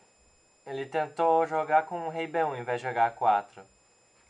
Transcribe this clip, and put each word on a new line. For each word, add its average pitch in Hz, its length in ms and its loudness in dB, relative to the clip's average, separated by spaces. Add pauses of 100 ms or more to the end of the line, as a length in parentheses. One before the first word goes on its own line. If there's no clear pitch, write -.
(680)
ele 135 200 -8
tentou 165 600 2
jogar 156 380 2
com 170 220 -8
o - 20 -8
rei 160 180 -6
B 160 160 -2
um 143 140 -2
em 120 80 -8
vez 123 160 -4
de 127 80 -6
H 120 220 2
quatro. 104 520 0 (680)